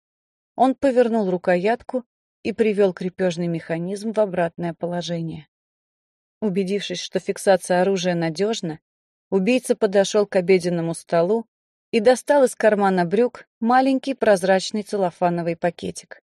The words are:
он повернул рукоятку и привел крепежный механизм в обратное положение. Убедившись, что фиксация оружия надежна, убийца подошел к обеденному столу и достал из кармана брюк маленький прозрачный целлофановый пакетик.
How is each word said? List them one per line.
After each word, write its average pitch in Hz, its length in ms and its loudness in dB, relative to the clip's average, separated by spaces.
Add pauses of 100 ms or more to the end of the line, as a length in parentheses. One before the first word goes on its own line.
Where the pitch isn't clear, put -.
(560)
он 254 200 0
повернул 233 540 0
рукоятку 190 760 -2 (400)
и 220 100 -4
привел 202 400 2
крепежный 180 540 -4
механизм 175 640 -6
в 202 80 -2
обратное 175 540 -2
положение. 165 720 -8 (960)
Убедившись, 190 580 -4
что - 200 -8
фиксация 185 600 0
оружия 180 340 0
надежна, 170 640 -4 (500)
убийца 226 460 0
подошел 202 500 2
к - 100 -6
обеденному 175 580 2
столу 180 520 0 (460)
и 226 80 0
достал 254 440 4
из 240 120 2
кармана 196 500 2
брюк 208 420 -2 (120)
маленький 262 560 2
прозрачный 190 680 2
целлофановый 175 720 -2
пакетик. - 680 -8